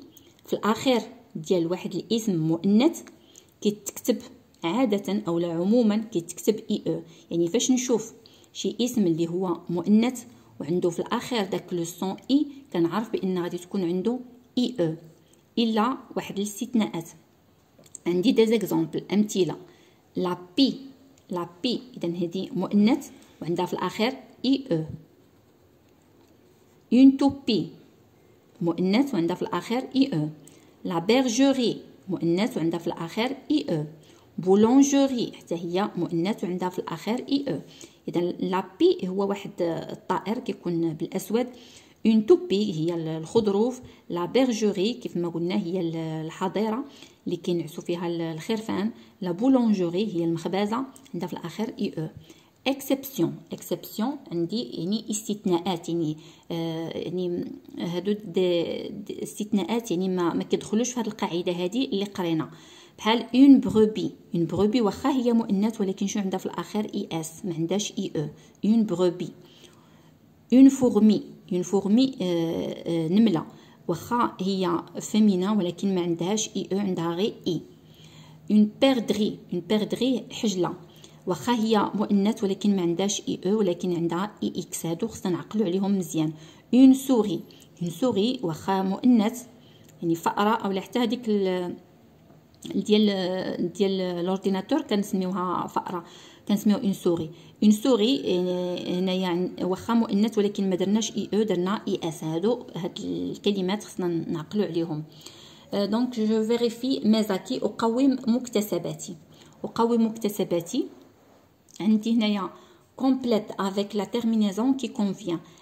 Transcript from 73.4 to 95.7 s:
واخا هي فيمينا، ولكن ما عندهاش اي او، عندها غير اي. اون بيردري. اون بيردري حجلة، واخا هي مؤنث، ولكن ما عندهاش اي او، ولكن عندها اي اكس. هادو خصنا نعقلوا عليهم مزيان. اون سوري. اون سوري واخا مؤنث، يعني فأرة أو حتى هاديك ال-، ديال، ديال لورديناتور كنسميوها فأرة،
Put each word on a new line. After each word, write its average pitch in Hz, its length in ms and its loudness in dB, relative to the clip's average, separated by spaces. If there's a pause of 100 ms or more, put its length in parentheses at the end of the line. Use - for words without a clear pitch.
واخا 220 520 -2
هي 185 420 -2 (180)
فيمينا، 202 520 4
ولكن 190 420 0
ما 180 60 2
عندهاش 175 560 -2
اي 196 160 -4
او، 190 60 0
عندها 170 360 -2
غير 214 200 -2 (120)
اي. 160 140 -2 (880)
اون 208 200 6 (100)
بيردري. 214 580 2 (140)
اون 175 160 -2
بيردري 214 640 0
حجلة، 185 440 -2 (520)
واخا 185 280 -2
هي 220 400 2
مؤنث، 208 500 2
ولكن 196 320 2
ما 185 60 0
عندهاش 175 460 0
اي - 180 -4
او، 208 120 2
ولكن 180 380 0
عندها 170 340 -2 (120)
اي 208 140 -2
اكس. - 300 -8
هادو 165 200 -4
خصنا 208 260 -4
نعقلوا 202 340 -2
عليهم 196 320 0
مزيان. 160 340 -2 (420)
اون 262 200 10
سوري. 208 460 0 (420)
اون 170 80 -4
سوري 226 520 0
واخا 190 400 -2
مؤنث، 214 640 2 (560)
يعني 165 120 0
فأرة 208 360 0
أو 196 300 -2
حتى 190 180 -4
هاديك 240 300 -2
ال-، 185 600 -2 (840)
ديال، 190 960 0
ديال 185 520 -2
لورديناتور 190 580 -2
كنسميوها 185 840 -2
فأرة، - 380 -6 (440)